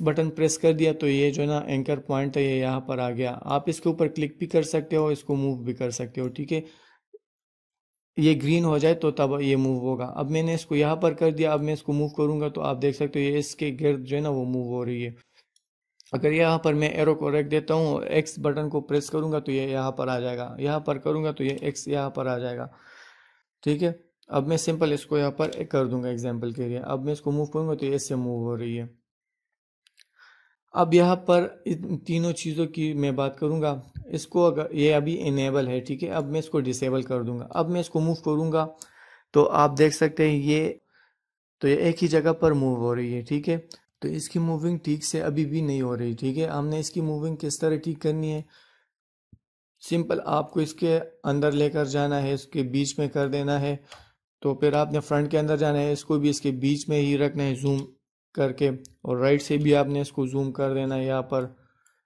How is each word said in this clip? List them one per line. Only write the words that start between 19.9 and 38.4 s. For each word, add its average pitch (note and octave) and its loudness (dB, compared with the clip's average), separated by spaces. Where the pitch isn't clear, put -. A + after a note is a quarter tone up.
पर C3 -4
आ B2+ -2
जाएगा, B2 -6
यहाँ D3 0
पर D3 -2
करूँगा D#3 -2
तो D3 -6
ये C3+ -2
एक्स C#3+ -6
यहाँ C#3 -2
पर C3 -4
आ B2+ -2
जाएगा। B2 -8
ठीक D3 0
है, E3+ 0
अब C#3+ 0
मैं D#3+ 0
सिंपल D#3+ 0
इसको D3 -2
यहाँ C#3+ 2
पर D#3 -4
कर C3+ 0
दूँगा B2 -4
एग्जांपल A#2+ -4
के B2 -6
लिए। A#2+ -4
अब C3+ -6
मैं D3+ -2
इसको D3 -4
मूव D3 0
करूँगा D#3 -2
तो C#3 -6
ये C#3 0
इससे C#3 -4
मूव B2 -4
हो A#2+ -4
रही A#2 -6
है। A#2 -8
अब E3+ 2
यहाँ F3 6
पर F3 2
इन F3+ -4
तीनों E3 -2
चीज़ों D#3+ -2
की D#3 -4
मैं C#3+ 0
बात C3+ -2
करूँगा, D3+ -2
इसको E3+ 0
अगर D#3 2
ये D3+ 4
अभी D3 2
इनेबल C#3 0
है, B2+ -2
ठीक C3+ -6
है, E3+ -4
अब D#3 -2
मैं D3 -2
इसको D#3 -2
डिसेबल B2+ 0
कर B2+ -2
दूँगा। A#2+ -6
अब E3 2
मैं F3 0
इसको E3 -2
मूव D#3+ 2
करूँगा D#3 0